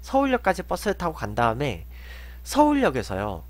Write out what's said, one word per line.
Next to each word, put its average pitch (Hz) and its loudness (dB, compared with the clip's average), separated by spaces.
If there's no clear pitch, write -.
서울역까지 254 2
버스를 180 -2
타고 165 -2
간 104 -6
다음에 117 0
서울역에서요. 127 2